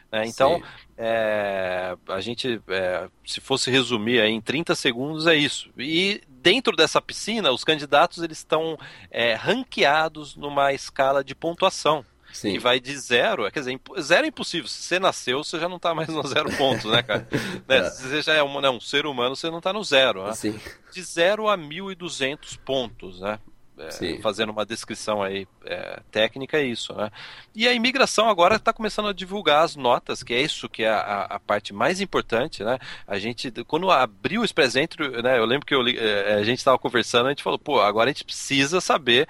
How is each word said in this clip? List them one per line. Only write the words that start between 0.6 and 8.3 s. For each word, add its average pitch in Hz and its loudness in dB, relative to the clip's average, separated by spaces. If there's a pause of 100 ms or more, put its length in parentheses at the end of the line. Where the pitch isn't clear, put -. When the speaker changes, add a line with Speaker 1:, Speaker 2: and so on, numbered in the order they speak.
Speaker 1:
é, 101 -2 (120)
a 95 -4
gente, 117 -4
é, 92 -2 (180)
se - -8
fosse 131 -2
resumir 120 2
aí 107 6
em 110 -2
trinta 156 -2
segundos, 147 -2
é 165 6
isso. - 0
E 170 0
dentro 175 2
dessa 156 4
piscina, 202 -2
os 120 -2
candidatos, 151 2
eles 160 -8